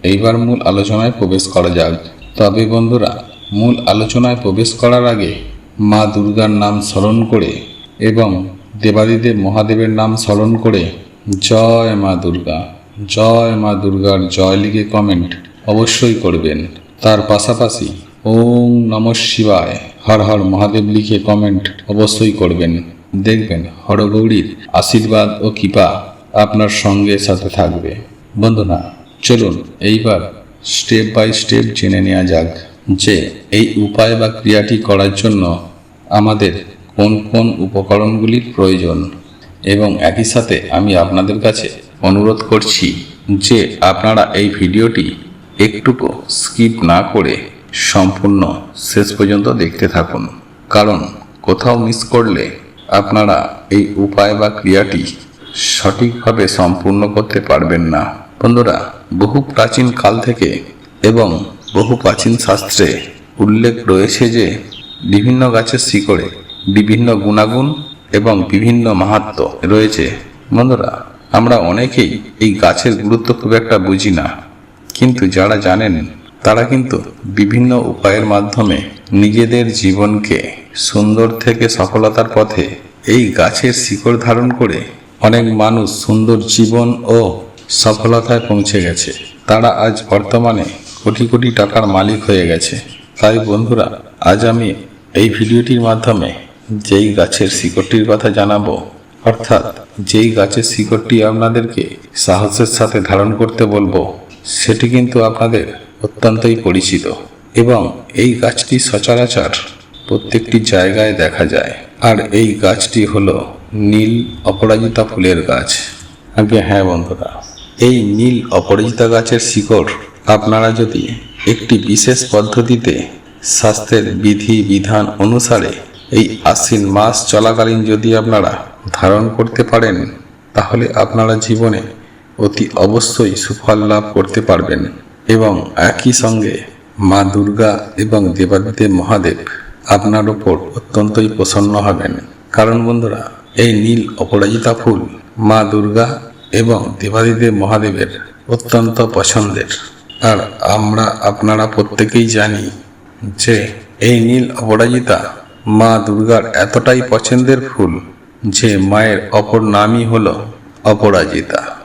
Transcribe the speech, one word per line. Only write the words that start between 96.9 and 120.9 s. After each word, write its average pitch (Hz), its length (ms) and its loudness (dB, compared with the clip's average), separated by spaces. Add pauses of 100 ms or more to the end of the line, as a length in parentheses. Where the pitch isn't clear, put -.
গাছের 92 440 0
শিকড়টির 107 540 0
কথা 107 180 0
জানাবো, 104 440 0 (560)
অর্থাৎ 113 360 0 (440)
যেই 113 220 2
গাছের 110 400 0
শিকড়টি 110 520 -2
আপনাদেরকে 113 600 0 (320)
সাহসের 101 640 0
সাথে 110 200 0 (120)
ধারণ 98 200 2 (100)
করতে 113 260 0
বলবো, 101 360 0 (580)
সেটি 113 300 0
কিন্তু 123 280 2 (120)
আপনাদের 113 360 -2 (380)
অত্যন্তই 113 600 0
পরিচিত 92 400 0 (500)
এবং 117 260 4 (320)
এই 123 180 2 (100)
গাছটি - 380 -2
সচরাচর 120 720 0 (560)
প্রত্যেকটি 110 500 -2 (160)
জায়গায় 101 400 2
দেখা - 320 0
যায়। - 280 -2 (280)
আর 113 160 4 (220)
এই 113 80 4 (160)
গাছটি 101 420 0
হলো 101 300 0 (560)
নীল 107 220 2 (320)
অপরাজিতা 110 640 0
ফুলের 92 320 0
গাছ। - 280 -4 (720)
আগে 107 280 4
হ্যাঁ 98 220 2
বন্ধুরা, 87 400 -4 (500)
এই 123 180 4 (200)
নীল 120 200 2 (220)
অপরাজিতা 110 480 0
গাছের 113 340 2 (100)
শিকড় 104 400 0 (360)
আপনারা 107 440 2
যদি 113 320 -2 (440)